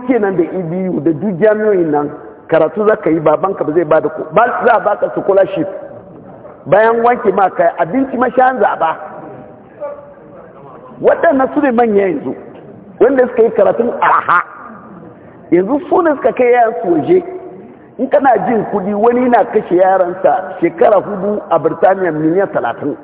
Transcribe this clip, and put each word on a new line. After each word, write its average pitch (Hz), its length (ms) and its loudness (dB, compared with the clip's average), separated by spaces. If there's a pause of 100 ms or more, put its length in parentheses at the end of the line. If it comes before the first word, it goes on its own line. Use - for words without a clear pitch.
kenan 208 300 0
da 175 60 4
E 185 200 -6
B 180 260 -4
U, 170 120 -4
da 160 120 0
duk 170 280 -4
jami'o'in 208 500 2
nan, 147 200 -2 (380)
karatu 160 400 0
za 214 80 4
ka - 140 -2
yi, 165 100 0
babanka 156 440 0
ba 147 80 -4
zai 165 120 2
ba 156 160 2
da 147 80 0
ku, - 140 -8 (100)
ba, 226 320 2
za 240 120 4
a 196 40 0
baka 208 340 -2
scholarship. 190 540 0 (1000)
Bayan 220 380 4
wanke 233 280 2
ma 190 180 2
kai, 170 280 0
abinci 240 380 -2
ma 247 140 0
sha 254 280 2
zaɓa. 165 320 0 (2000)
Waɗannan 262 540 2
su - 60 -2
ne 269 120 2
manya 220 360 2
yanzu, 147 260 -6 (640)
wanda 254 280 4
suka 233 140 0
yi 226 80 4
karatun 214 400 2 (100)
araha. 170 400 2 (1120)
Yanzu 190 280 2 (100)
su 392 140 2
ne 320 140 2
suka 233 160 0
kai 247 200 2
yaran 226 300 2
su 190 100 -4
waje. 160 300 2 (760)
In 254 100 -2
kana 269 280 2 (100)
jin 214 260 0
kuɗi, 208 220 -4
wani 240 280 -2
yana 240 300 2
kashe 208 240 -2
yaransa 180 840 0
shekara 180 400 2
hudu 202 400 -4 (100)
a 165 80 2
Birtaniya 185 540 0
miliyan 160 400 0
talatin. 123 520 -4